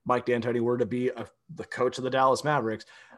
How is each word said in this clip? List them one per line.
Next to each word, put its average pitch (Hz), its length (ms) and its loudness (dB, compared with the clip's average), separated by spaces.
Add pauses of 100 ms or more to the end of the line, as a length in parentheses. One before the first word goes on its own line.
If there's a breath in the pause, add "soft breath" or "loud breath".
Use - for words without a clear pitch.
Mike 123 220 0
D'Antoni 120 340 0
were 120 160 2
to 123 80 0
be 123 240 -2
a, 117 180 -6 (280)
the - 100 -10
coach 123 320 -2
of 127 80 -6
the 127 60 -4
Dallas 131 340 4
Mavericks, 113 400 0 (340 loud breath)